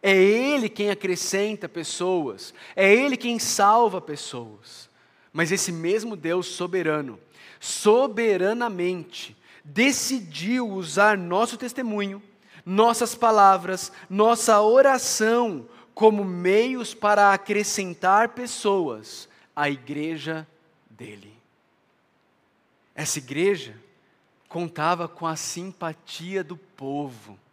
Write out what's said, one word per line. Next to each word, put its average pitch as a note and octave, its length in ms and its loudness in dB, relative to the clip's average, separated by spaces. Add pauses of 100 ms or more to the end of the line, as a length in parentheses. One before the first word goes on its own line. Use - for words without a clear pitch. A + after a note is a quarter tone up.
É G3 140 2
Ele A3+ 540 2
quem G#3 220 -4
acrescenta G3 760 -4
pessoas. D#3+ 840 -6 (220)
É G3 180 6
Ele B3+ 240 2
quem A#3+ 220 -4
salva G#3 600 2
pessoas. A#2 920 -14 (440)
Mas D#3+ 180 0
esse F#3 200 -2
mesmo G3+ 440 -4
Deus E3+ 300 -4
soberano, D#3+ 760 -4 (400)
soberanamente, G#3 1800 0 (300)
decidiu G#3+ 1040 -2
usar F#3+ 480 2
nosso F#3+ 400 -2
testemunho, G#3 640 -6 (420)
nossas A3+ 520 2
palavras, F#3+ 760 4 (160)
nossa A3 540 4
oração A3+ 1040 2 (240)
como G#3+ 320 4
meios G3+ 720 0
para G3+ 400 4
acrescentar G3+ 960 0
pessoas F#3+ 1000 -6 (280)
à D3 120 -2
igreja D3 800 -8 (400)
dele. G#2 460 -20 (1600)
Essa D3 240 -6
igreja C#3+ 580 -4 (720)
contava E3+ 600 -4
com - 180 -12
a D#3+ 100 -4
simpatia F3+ 1080 -10
do E3 120 -14
povo. C3+ 840 -12 (140)